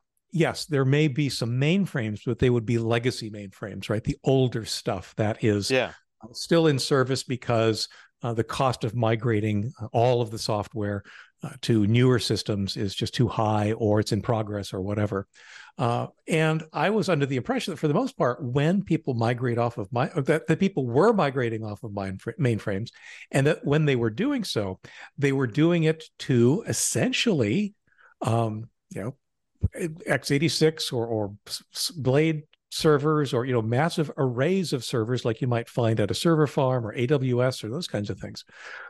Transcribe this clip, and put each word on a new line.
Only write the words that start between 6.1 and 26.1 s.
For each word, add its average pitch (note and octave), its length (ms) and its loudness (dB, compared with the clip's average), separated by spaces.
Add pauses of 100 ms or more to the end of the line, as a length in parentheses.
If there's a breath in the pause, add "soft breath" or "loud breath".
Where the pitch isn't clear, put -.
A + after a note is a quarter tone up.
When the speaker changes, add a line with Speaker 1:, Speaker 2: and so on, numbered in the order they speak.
Speaker 1:
still E3 340 2
in C#3+ 100 4
service C3 460 0
because, A2+ 680 0 (320 loud breath)
uh, A#2 140 -4
the A2+ 80 0
cost - 400 -2
of A2 100 -4
migrating, A2 880 0
uh, G#2+ 100 -10
all A#2+ 300 4
of A2 80 -2
the A2 80 -10
software, G#2 640 -4 (400 loud breath)
uh, - 200 -10
to A2 260 2
newer B2 320 4
systems G2+ 580 -4
is G#2 160 -4
just - 220 -6
too A#2+ 120 2
high, G#2+ 440 0
or G#2+ 280 2
it's G#2 120 -2
in G#2 100 0
progress G#2 500 -4
or G2 100 -6
whatever. G2+ 440 -2 (540 loud breath)
Uh, B2 280 0 (200)
and D#3 360 2 (100)
I E3 180 0
was G3+ 180 0
under C#3+ 160 2
the C3 120 -2
impression G#3+ 340 -4
that D3 60 -8
for D#3+ 100 -2
the D3 80 2
most B3 200 0
part, E3 280 0
when C#3+ 400 2
people D3 320 -2
migrate A#2 420 0
off A#2 220 0
of G2+ 120 -8
my-, C3 240 0
that, D#3 300 0
that D#3+ 140 2
people F#3+ 260 0
were D3 260 4
migrating C3 520 0
off G#2 200 -8
of A2 80 -10
mindfra-, G2 460 -6
mainframes, A2+ 520 0 (420 loud breath)
and C#3 160 2
that - 180 0
when D3+ 200 2
they C#3 100 4
were A#2 160 0
doing A#3 320 -2
so, G2 360 -4 (380 loud breath)
they C#3 140 2
were C3+ 160 0
doing D#3+ 380 2
it D#3+ 180 0 (160)